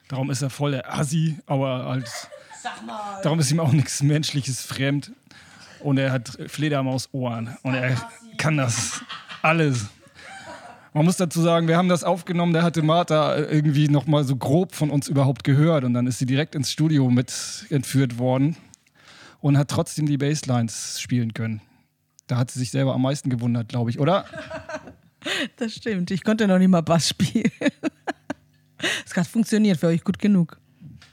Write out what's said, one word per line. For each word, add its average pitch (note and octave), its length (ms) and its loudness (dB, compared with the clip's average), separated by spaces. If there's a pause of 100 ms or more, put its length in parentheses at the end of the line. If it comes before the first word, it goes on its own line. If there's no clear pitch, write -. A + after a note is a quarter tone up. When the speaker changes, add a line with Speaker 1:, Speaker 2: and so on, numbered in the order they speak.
Speaker 1:
Darum C3+ 240 -4
ist C3 100 -2
er C3+ 100 -2
voll D3 200 -2
der - 240 -6
Assi, D#3 420 -2 (100)
aber C3+ 400 -2
halt C3 220 -4 (260)
Speaker 2:
<laughs> - 280 -20
Sag - 240 -12
mal. G#3 360 -10
Speaker 1:
darum D#3+ 180 0
ist B2+ 100 0
ihm D#3+ 100 2
auch D3 120 2
nichts C#3+ 300 0
Menschliches C#3+ 600 -2
fremd. C#3 480 -4 (680)
Und C#3 180 0
er C3+ 140 0
hat B2+ 340 -6
Fledermausohren. C3 1160 -4
Und C3 120 -2
er B2+ 220 0 (400)
kann D3+ 200 0
das A#2+ 460 -2 (400)
alles. D3+ 440 2 (1080)
Man D3+ 100 4
muss F3 120 4
dazu E3+ 260 0
sagen, E3+ 260 4
wir E3 80 4
haben F3+ 120 2
das F3+ 160 2
aufgenommen, F3 480 0
da E3 100 4
hatte E3 200 2
Martha D#3 540 4
irgendwie D3+ 520 2
noch C#3+ 180 4
mal D3+ 180 4
so C3 120 0
grob D3+ 380 0
von D3+ 160 -2
uns C#3+ 180 -2
überhaupt C#3 360 0
gehört. D3 400 4
Und B2 100 0
dann B2 120 0
ist B2+ 120 -4
sie C3+ 80 -2
direkt C3+ 280 0
ins C#3 180 -4
Studio D3 380 2
mit - 600 -2
entführt C3+ 480 0
worden C3 380 0 (840)
und C#3 180 4
hat C#3+ 100 2
trotzdem D#3+ 380 -2
die D3 120 0
Basslines C3 840 -2
spielen A#2 340 -2
können. A2 260 -6 (680)
Da B2 100 -2
hat B2 120 -2
sie - 100 -10
sich B2 100 -4
selber C3+ 240 0
am B2+ 80 0
meisten C#3 280 -2
gewundert, A#2+ 380 -2
glaub A#2+ 200 -2
ich, B2 100 -4
oder? D3 320 2
Speaker 2:
<laughs> - 40 -16 (1200)
Das A3+ 180 -8
stimmt, F#3+ 380 -6
ich G3 100 -4
konnte A3 240 2
noch F#3 120 6
nicht F#3 100 6
mal F3+ 120 6
Bass D#3 280 2
spielen. - 480 0
<laughs> - 40 -18 (1400)
Es - 120 -8
hat F3 100 2
funktioniert G#3+ 540 2
für E3+ 80 2
euch E3 160 2
gut - 160 -2
genug. G3 400 2 (520)